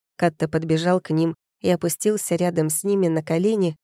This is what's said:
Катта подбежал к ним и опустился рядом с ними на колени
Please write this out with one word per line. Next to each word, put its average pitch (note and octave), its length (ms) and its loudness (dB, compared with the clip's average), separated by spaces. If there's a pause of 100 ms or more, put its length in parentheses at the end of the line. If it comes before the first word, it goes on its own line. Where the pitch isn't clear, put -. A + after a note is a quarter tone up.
(180)
Катта E3 300 0
подбежал D#3+ 520 0
к F3+ 120 -8
ним D#3+ 240 0 (260)
и F#3+ 80 0
опустился F3+ 640 0
рядом E3+ 340 0
с - 140 -4
ними G3 240 2
на D#3+ 160 0
колени F3+ 600 0